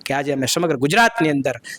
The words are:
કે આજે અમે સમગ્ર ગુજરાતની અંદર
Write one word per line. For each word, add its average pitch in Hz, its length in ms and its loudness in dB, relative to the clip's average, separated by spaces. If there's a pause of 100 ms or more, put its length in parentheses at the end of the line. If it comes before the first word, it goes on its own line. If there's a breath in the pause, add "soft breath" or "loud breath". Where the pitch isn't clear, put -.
કે - 80 -4
આજે 139 200 -2
અમે 135 120 -2
સમગ્ર 165 300 0
ગુજરાતની 160 540 2
અંદર 139 260 0 (240 loud breath)